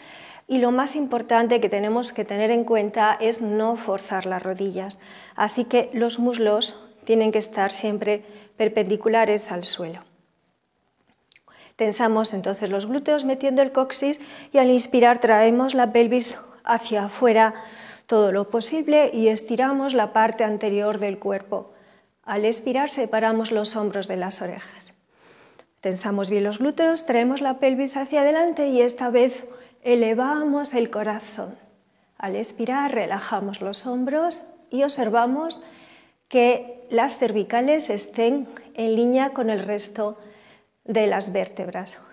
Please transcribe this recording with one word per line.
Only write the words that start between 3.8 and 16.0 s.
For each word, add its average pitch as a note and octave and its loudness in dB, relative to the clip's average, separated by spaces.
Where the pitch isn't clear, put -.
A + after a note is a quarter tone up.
las F#3 -4
rodillas. F#3+ -6
Así G#3 0
que A#3+ 0
los A#3 -2
muslos A#3 0
tienen A3 4
que G#3+ 0
estar G#3 -2
siempre G#3 -2
perpendiculares G#3+ 2
al F3 -8
suelo. F3 -6
Tensamos A3 0
entonces G3 -4
los G3 -2
glúteos C#4+ 0
metiendo C4+ 0
el C4+ 2
coxis C4+ -2
y C#4 4
al B3+ 6
inspirar A#3+ 6
traemos A#3 4
la B3 2
pelvis A#3 2